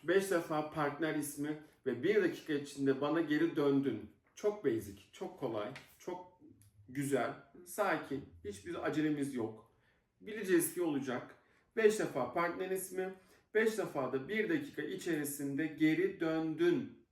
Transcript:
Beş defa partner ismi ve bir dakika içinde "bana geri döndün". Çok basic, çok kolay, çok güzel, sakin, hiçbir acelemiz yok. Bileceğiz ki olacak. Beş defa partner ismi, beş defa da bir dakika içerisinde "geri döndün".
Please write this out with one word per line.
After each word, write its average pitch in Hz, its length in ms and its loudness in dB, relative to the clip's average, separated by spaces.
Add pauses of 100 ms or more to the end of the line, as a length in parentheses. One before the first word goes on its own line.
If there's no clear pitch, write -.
Beş 190 280 4
defa 165 400 0
partner 151 440 0
ismi 147 440 -4 (260)
ve 120 180 -2
bir 202 200 6
dakika 151 300 -2
içinde 135 480 0
"bana 156 200 2
geri 151 340 2
döndün". 139 540 2 (260)
Çok 208 300 -2
basic, 104 360 -2 (100)
çok - 280 -10
kolay, 113 280 -4 (300)
çok - 440 -12 (480)
güzel, 131 440 0 (320)
sakin, 151 640 -2 (140)
hiçbir 175 440 -8
acelemiz 147 460 0
yok. 113 380 -4 (500)
Bileceğiz 185 520 2
ki 180 80 -2
olacak. 127 540 -2 (400)
Beş 214 240 6
defa 139 340 -2
partner 180 380 -2
ismi, 185 420 -4 (400)
beş 220 240 4
defa 139 360 -2
da 135 140 -2
bir 208 220 0
dakika 151 320 -2
içerisinde 151 840 -2
"geri 156 520 2
döndün". 160 920 0